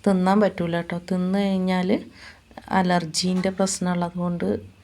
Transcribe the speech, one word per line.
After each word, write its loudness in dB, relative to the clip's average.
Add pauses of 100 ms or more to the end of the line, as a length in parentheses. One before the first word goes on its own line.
തിന്നാൻ 4
പറ്റൂല 0 (100)
ട്ടോ. -6 (120)
തിന്ന് 0
കഴിഞ്ഞാൽ 0 (880)
അലർജീൻ്റെ 0
പ്രശ്നമുള്ളത് -2
കൊണ്ട് -2 (360)